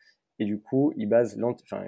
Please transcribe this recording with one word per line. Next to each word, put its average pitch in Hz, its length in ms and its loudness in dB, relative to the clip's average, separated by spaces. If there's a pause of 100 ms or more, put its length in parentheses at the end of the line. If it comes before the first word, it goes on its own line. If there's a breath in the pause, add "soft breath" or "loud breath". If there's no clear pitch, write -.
(380 soft breath)
Et 110 80 -2
du 107 160 -4
coup, 139 340 0
ils 110 120 -4
basent 113 280 4
l'ent-, 117 280 -2
enfin, 98 240 -10